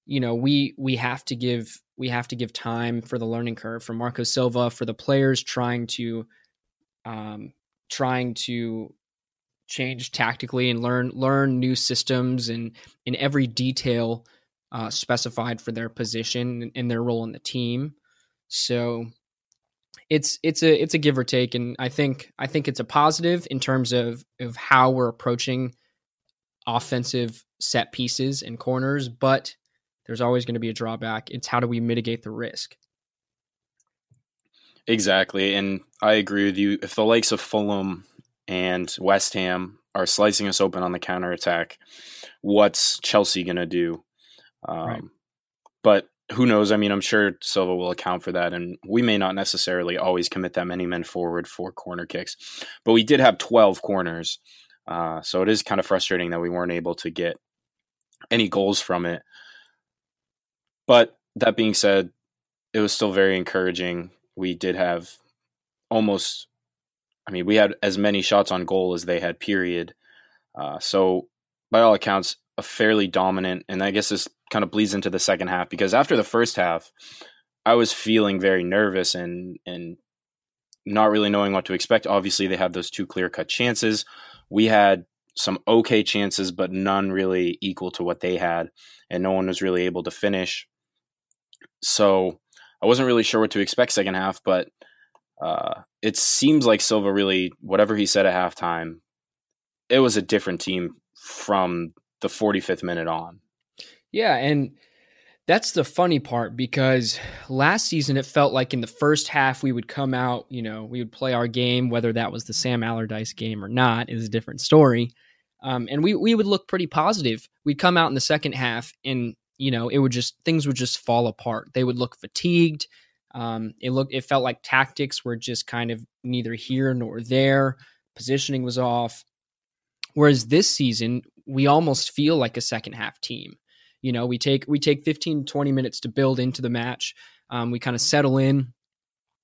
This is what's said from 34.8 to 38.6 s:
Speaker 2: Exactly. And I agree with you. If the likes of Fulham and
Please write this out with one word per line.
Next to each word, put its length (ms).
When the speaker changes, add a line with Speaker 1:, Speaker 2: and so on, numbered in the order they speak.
Speaker 2:
Exactly. 680
And 240
I 120
agree 320
with 120
you. 240
If 140
the 100
likes 260
of 80
Fulham 640
and 520